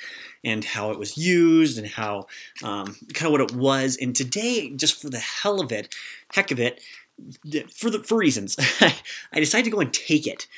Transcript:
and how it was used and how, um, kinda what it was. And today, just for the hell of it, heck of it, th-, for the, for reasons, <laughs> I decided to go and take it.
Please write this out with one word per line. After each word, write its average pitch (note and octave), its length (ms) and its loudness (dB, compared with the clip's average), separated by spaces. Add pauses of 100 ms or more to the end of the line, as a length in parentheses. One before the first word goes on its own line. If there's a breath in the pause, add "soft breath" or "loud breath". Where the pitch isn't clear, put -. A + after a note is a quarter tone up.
(440 loud breath)
and G#2+ 220 -2
how G#2+ 240 -4
it G#2 80 -4
was G2+ 220 -8
used E3 580 6
and A2 80 -8
how, G#2 400 -6 (380 loud breath)
um, G2+ 320 -6 (180)
kinda D#3+ 160 0
what D3 120 4
it A2+ 120 0
was. C3+ 480 2
And B2 140 -2
today, G3 560 0
just C#3+ 280 2
for D3 120 -10
the B2 80 -6
hell G3+ 420 -2
of B2+ 100 -2
it, G#2 220 -6 (400 loud breath)
heck G3 160 2
of C3 100 0
it, A#2+ 220 0 (680 loud breath)
th-, D3 240 -4
for A3+ 200 -2
the, G#3 100 -4
for - 160 2
reasons, B2 400 2
<laughs> - 240 2
I - 580 0
decided G#3+ 260 4
to A#3 40 0
go G#3 120 0
and C3 120 0
take D3+ 320 2
it. - 220 -6 (100)